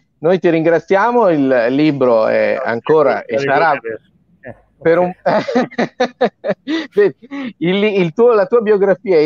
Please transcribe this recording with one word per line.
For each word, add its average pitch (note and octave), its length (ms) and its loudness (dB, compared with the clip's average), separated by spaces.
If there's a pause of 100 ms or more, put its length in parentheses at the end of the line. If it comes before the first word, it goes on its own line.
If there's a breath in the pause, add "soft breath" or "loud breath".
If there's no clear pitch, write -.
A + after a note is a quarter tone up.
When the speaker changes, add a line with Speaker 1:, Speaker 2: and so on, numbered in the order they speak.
(180)
Speaker 1:
Noi F3 200 0
ti F3+ 120 -2
ringraziamo, F#3+ 800 0
il C3 400 2
libro C3+ 560 2
è A2 300 0
Speaker 2:
No, - 140 -8
Speaker 1:
ancora B2 540 0
e A2+ 120 -6
Speaker 2:
arrivo C#3 160 -2
Speaker 1:
sarà D#3+ 180 2
Speaker 2:
adesso. A2+ 400 -8 (300)
Eh, B2+ 140 -18 (260)
Speaker 1:
per E3 180 2
Speaker 2:
ok. F3+ 60 2
Speaker 1:
un, F3+ 80 -4 (120)
<laughs> B3 1700 -4
vedi, A3 640 -4
il, F#3 260 -2
il F#3+ 300 0
tuo, A#3+ 180 2
la G#3 140 2
tua A#3+ 140 0
biografia G3 640 2